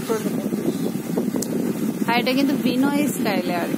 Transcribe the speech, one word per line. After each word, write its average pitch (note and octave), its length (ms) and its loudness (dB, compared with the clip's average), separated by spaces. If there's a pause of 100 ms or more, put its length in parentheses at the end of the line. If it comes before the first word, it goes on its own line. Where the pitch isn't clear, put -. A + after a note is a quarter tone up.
প্রোডাক্ট। - 2000 -2
আর A#3+ 100 2
এটা B3+ 120 2
কিন্তু C4+ 240 2
বিনয় C#4 520 2
স্টাইলে F#3 480 0
আর E3+ 220 -2